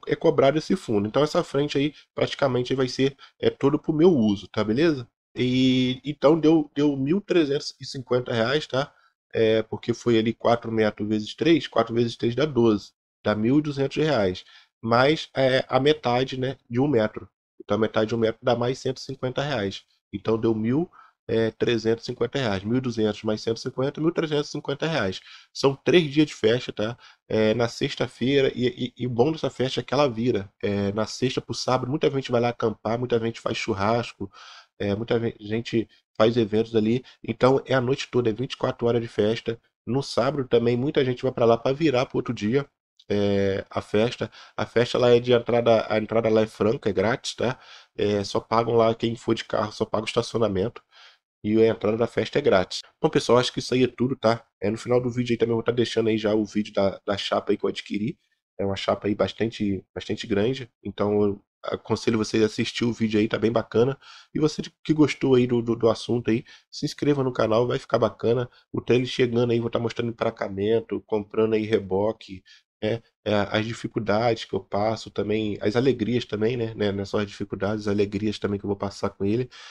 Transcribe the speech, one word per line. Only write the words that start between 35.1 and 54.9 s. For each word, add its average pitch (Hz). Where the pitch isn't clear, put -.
ve-, 117
gente 110
faz 117
eventos 110
ali. 113
Então, 127
é -
a 131
noite 127
toda, 123
é 107
vinte 123
e -
quatro 123
horas 117
de 117
festa. 113
No 123
sábado 135
também, 117
muita 143
gente 127
vai 127
pra 127
lá 117
pra 127
virar 139
pro -
outro 127
dia, 113
é, 101
a 104
festa. 110
A 107
festa 117
lá 123
é 120
de 123
entrada, 117
a 110
entrada 110
lá 110
é 107
franca, 107
é 98
grátis, 98
tá? 117
É, 104
só 101
pagam 117
lá 113
quem 117
for -
de -
carro, 107
só -
paga 107
o 110
estacionamento. 113
E 107
a 113
entrada 107
da 113
festa -
é -
grátis. 104
Bom, 156
pessoal, 127
acho -
que -
isso -
aí 127
é 123
tudo, 127
tá? 113
É, 98
no 113
final 123